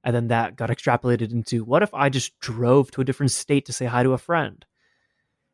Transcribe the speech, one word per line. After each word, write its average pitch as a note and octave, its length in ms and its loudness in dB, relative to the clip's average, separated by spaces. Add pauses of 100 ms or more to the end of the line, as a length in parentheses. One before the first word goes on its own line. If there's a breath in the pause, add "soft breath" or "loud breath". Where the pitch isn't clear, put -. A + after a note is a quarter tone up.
And A#2+ 100 -2
then A#2 140 0
that A2+ 280 -2
got A2+ 140 -4
extrapolated A#2+ 640 0
into, A#2 320 -2
what C#3 180 2
if G3+ 100 -2
I C#3 160 2
just C3 300 -4
drove B2 540 2
to - 80 -6
a C3 40 2
different C3+ 280 0
state - 340 -2
to C3 60 -10
say B2+ 140 -6
hi A#2+ 160 0
to B2+ 100 4
a B2+ 60 0
friend? D3 460 -4 (880)